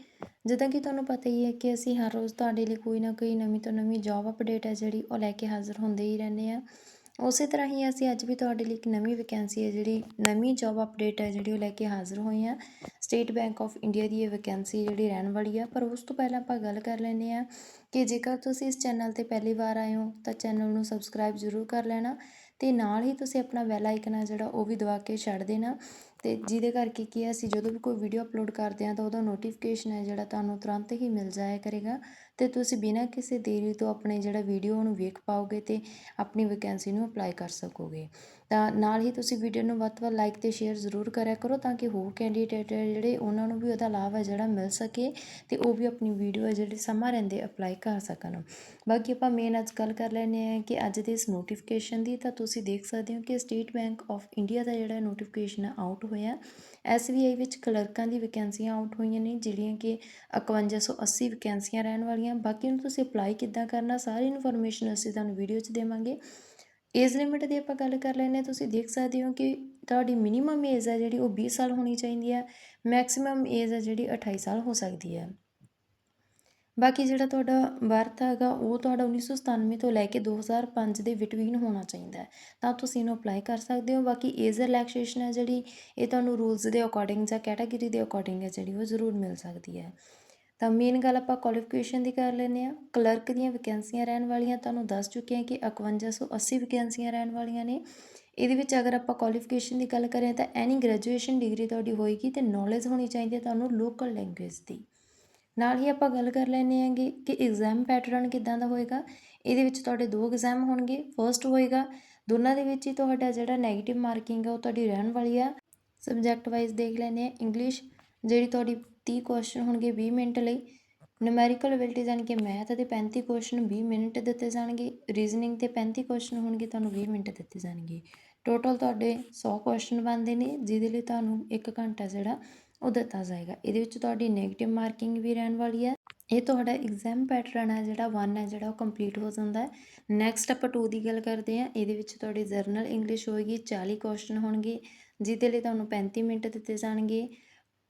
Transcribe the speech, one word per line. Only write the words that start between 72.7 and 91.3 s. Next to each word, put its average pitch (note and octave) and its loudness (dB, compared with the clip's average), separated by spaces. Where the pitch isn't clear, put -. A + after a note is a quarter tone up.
ਮੈਕਸਿਮਮ C4 2
ਏਜ A#3 2
ਹੈ A#3 0
ਜਿਹੜੀ, A3 0
ਅਠਾਈ G#3 -2
ਸਾਲ G3+ -2
ਹੋ A#3+ -2
ਸਕਦੀ F3+ -4
ਹੈ। E3+ -6
ਬਾਕੀ C4 6
ਜਿਹੜਾ C4 4
ਤੁਹਾਡਾ C4 4
ਬਰਥ A3+ 4
ਹੈਗਾ, B3+ 4
ਉਹ A#3+ 0
ਤੁਹਾਡਾ B3 2
ਉੱਨੀ A#3+ 0
ਸੌ A#3+ -4
ਸਤਾਨਵੇਂ A3+ 0
ਤੋਂ B3 2
ਲੈ G#3 4
ਕੇ G#3 0
ਦੋ G#3+ 0
ਹਜ਼ਾਰ A#3 0
ਪੰਜ A3 0
ਦੇ A#3 0
between A3 0
ਹੋਣਾ G#3 0
ਚਾਹੀਦਾ F3+ -12
ਹੈ, F#3 -10
ਤਾਂ A#3+ 2
ਤੁਸੀਂ B3 -2
ਇਹਨੂੰ A#3 0
ਅਪਲਾਈ G3+ -2
ਕਰ A3+ -2
ਸਕਦੇ B3 0
ਹੋ। C4 4
ਬਾਕੀ B3 2
ਏਜ A3 2
ਰਿਲੈਕਸੇਸ਼ਨ A#3+ 2
ਹੈ A#3+ 0
ਜਿਹੜੀ, B3 0
ਇਹ A#3+ 2
ਤੁਹਾਨੂੰ B3 2
ਰੂਲਸ A3 2
ਦੇ A3+ 4
according G#3 2
ਜਾਂ A3 0
ਕੈਟਾਗਰੀ A3+ -2
ਦੇ A3+ 2
according F#3+ -2
ਹੈ F#3+ -4
ਜਿਹੜੀ, F#3+ -6
ਉਹ G#3 -2
ਜ਼ਰੂਰ A3 0
ਮਿਲ F#3+ -2
ਸਕਦੀ F3 -12
ਹੈ। E3+ -14
ਤਾਂ A3+ 4
ਮੇਨ B3 6
ਗੱਲ B3+ 6
ਆਪਾਂ B3+ 2